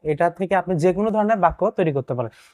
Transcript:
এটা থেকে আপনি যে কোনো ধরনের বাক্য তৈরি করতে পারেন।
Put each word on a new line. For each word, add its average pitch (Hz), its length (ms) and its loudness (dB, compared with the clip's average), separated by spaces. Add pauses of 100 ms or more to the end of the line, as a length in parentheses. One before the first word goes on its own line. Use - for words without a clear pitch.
এটা 156 280 0
থেকে 185 240 -4
আপনি 180 240 0
যে 180 140 2
কোনো 208 180 0
ধরনের 214 260 0
বাক্য 180 340 0
তৈরি 165 220 0
করতে 135 220 -4
পারেন। 120 180 -6 (200)